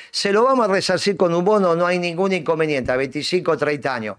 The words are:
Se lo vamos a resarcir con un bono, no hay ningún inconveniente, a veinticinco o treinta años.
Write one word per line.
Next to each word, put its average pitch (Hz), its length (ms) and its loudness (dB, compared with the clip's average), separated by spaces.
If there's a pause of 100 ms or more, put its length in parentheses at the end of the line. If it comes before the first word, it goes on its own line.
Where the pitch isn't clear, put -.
(120)
Se 202 200 -2
lo 214 120 4
vamos 254 240 2
a 185 40 0
resarcir 190 440 0
con 175 180 2
un 175 100 2
bono, 196 300 4
no 175 120 0
hay 180 120 0
ningún 175 340 -2
inconveniente, 156 600 0
a 127 40 0
veinticinco 147 540 -2
o 156 60 2
treinta 143 400 -2
años. 107 220 -6